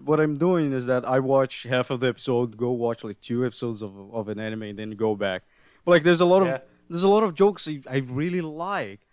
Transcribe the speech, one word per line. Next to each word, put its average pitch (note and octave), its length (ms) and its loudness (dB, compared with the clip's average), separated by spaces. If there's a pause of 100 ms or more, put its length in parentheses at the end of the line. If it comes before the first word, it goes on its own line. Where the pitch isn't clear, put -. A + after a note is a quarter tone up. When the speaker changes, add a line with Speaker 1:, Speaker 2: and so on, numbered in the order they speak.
Speaker 1:
what D3+ 180 2
I'm D3+ 180 0
doing E3 340 2
is B2 140 -4
that B2+ 180 0
I C3 140 2
watch C3+ 460 0
half B2 260 -2
of B2+ 100 -2
the C3 80 0
episode, A#2+ 480 -2
go A#2+ 140 -2
watch, A#2 340 -2
like, G#2 160 -12
two B2 240 -2
episodes A2+ 380 -6
of, G2 100 -10 (220)
of G#2+ 140 -6
an G#2 100 -6
anime, A2 240 -8
and G#2 160 -12
then G#2+ 140 -10
go G#2+ 240 0
back. G2 260 -2 (420)
But, E3+ 80 2
like, E3 120 6
there's F3 160 4
a F3+ 40 6
lot F#3 220 6
Speaker 2:
Yeah. C3+ 80 0
Speaker 1:
of, - 80 -8 (260)
there's E3+ 140 -4
a G3 60 4
lot G#3+ 160 4
of F3+ 100 -2
jokes F#3+ 340 2
I, D3+ 120 -6 (100)
I C3+ 80 0
really C#3+ 420 -4
like. D#3 600 -6 (120)